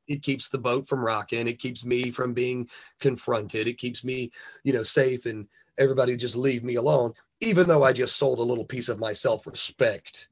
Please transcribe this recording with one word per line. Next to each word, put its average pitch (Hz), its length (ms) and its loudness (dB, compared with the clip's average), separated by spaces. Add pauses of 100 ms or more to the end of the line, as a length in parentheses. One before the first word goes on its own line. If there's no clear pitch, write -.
it 143 160 -6
keeps 135 260 -4
the 135 100 -4
boat 123 300 -2
from 135 120 -2
rocking, 113 480 -2
it 120 100 -4
keeps 120 260 -8
me 123 260 0
from 123 240 -4
being 123 340 -2 (320)
confronted, 113 640 -2
it 120 120 -4
keeps 123 260 -8
me, 127 260 -4 (340)
you 135 80 2
know, 117 100 0
safe, 127 440 2
and 107 220 -6 (280)
everybody 127 400 4
just 120 200 -6
leave 127 260 0
me 123 140 -4
alone, 123 380 2 (260)
even 185 260 6
though 160 180 6
I 131 80 8
just 120 240 0
sold 131 220 0
a 117 60 -2
little 120 200 -2
piece 123 240 -6
of 110 120 -4
my 110 120 -4
self-respect. - 1200 -2